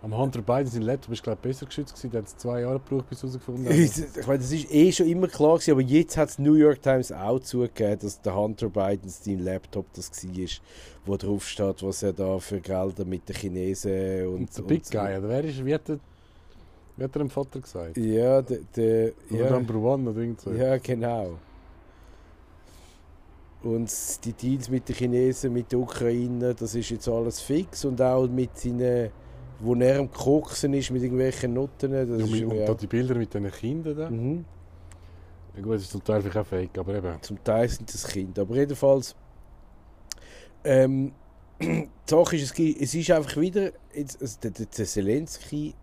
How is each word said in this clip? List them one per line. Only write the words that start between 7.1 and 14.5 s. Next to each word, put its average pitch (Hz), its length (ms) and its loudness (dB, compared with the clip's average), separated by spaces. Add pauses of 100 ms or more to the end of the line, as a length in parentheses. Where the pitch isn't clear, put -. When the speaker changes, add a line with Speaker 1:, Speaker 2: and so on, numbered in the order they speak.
Speaker 2:
auch 104 260 0
zugegeben, 113 600 0
dass 104 200 -8
der 92 140 -2
Hunter 107 340 0
Biden 98 400 0
sein 98 300 -6
Laptop 92 540 -4
das - 180 -14
war, 92 360 -8 (580)
wo 98 100 -2
drauf 98 320 -4
steht, 98 340 -2
was 95 220 -4
er 101 80 0
da 95 280 -2
für 98 200 -6
Gelder 95 460 -4
mit 92 240 -6
den - 80 -8
Chinesen 95 920 -2
und 92 140 -4
Speaker 1:
Und - 160 -8